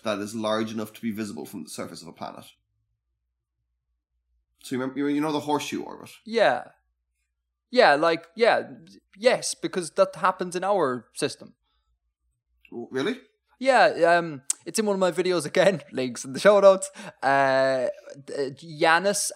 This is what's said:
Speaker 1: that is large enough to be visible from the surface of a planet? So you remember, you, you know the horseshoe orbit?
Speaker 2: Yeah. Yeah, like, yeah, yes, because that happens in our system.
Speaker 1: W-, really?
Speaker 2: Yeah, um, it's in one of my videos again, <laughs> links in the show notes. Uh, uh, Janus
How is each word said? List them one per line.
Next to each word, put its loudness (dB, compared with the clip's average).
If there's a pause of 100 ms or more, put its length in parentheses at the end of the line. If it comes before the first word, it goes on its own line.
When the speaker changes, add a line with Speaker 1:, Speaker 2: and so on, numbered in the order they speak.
Speaker 1:
that -2
is -8
large -2
enough -8
to -20
be -6
visible -10
from -14
the -18
surface -14
of -18
a -18
planet? -16 (2250)
So -10
you -4
remember, -8
you, -2
you -2
know -4
the -2
horseshoe -4
orbit? -16 (160)
Speaker 2:
Yeah. 0 (1040)
Yeah, 6
like, 0 (100)
yeah, 2 (520)
yes, 0
because -8
that 2
happens 0
in -4
our 0
system. -8 (1160)
Speaker 1:
W-, -12
really? -4 (400)
Speaker 2:
Yeah, 4
um, -6 (240)
it's -6
in 0
one 0
of -2
my 2
videos -2
again, 2
<laughs> -20
links -4
in -12
the -8
show 6
notes. 6 (320)
Uh, 0
uh, 2 (640)
Janus 0